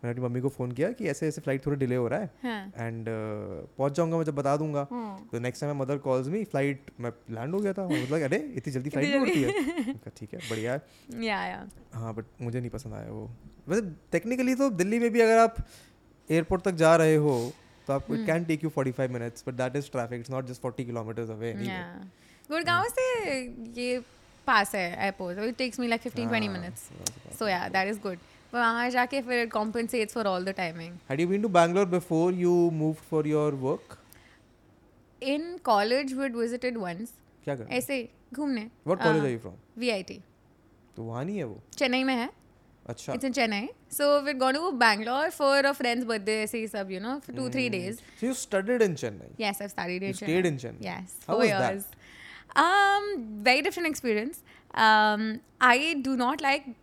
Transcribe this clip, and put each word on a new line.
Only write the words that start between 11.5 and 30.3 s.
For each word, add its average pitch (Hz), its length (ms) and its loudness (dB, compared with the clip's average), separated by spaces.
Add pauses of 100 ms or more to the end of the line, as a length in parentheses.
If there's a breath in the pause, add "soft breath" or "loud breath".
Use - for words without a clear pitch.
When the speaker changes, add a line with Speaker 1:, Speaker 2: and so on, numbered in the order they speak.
Speaker 1:
हाँ, 113 200 -6
but 113 100 -8 (160)
मुझे 120 200 -4
नहीं 120 100 -8
पसंद 110 240 -10
आया 107 160 -10
वो। 110 200 -10 (380)
वैसे 208 140 0 (360)
technically 247 400 0
तो 277 120 4
दिल्ली 196 280 2
में 233 120 4
भी 233 100 4
अगर 226 180 8
आप 226 180 6 (720 loud breath)
एयरपोर्ट 170 320 2
तक 196 100 0
जा 160 240 8
रहे 160 200 8
हो, 131 360 2 (340)
तो 139 60 0
आपको 135 240 0
it 226 40 0
Speaker 2:
हम्म। 196 120 0
Speaker 1:
can 165 180 0
take 156 140 0
you 151 140 -2
forty-five 127 380 0
minutes, 117 320 -6
but 127 60 -6
that 127 160 0
is 143 200 -4
traffic, 123 300 -4
it's 117 100 -12
not 131 120 -2
just 123 160 -10
forty 127 260 -6
kilometers 117 420 -6
away 110 240 -6
anyway। 107 180 -4
Speaker 2:
या। 180 420 -10 (400 soft breath)
गुड़गांव 339 280 0
Speaker 1:
हम्म। 440 120 0
Speaker 2:
से 466 500 0 (400)
ये 247 220 -2 (440)
पास 214 280 4
है 180 300 -2
एयरपोर्ट, 190 340 -4
so 208 60 -4
it 247 80 -2
takes 247 220 -4
me 247 120 -4
like 226 160 0
fifteen, 233 260 -4
twenty 220 200 0
Speaker 1:
हाँ, 190 80 -4
Speaker 2:
minutes। - 360 -10
Speaker 1:
थोड़ा - 120 -16
सा - 240 -10
पास - 100 -16
Speaker 2:
So 220 100 0
Speaker 1:
है। 185 220 0
Speaker 2:
yeah, 190 100 2
that 202 160 0
is 208 100 -10
good। 180 180 -8 (300 loud breath)
वहाँ 240 360 2
जाके 247 300 2
फिर 240 260 0
it 226 80 -10
compensates 220 640 0
for 226 100 -2
all 185 180 0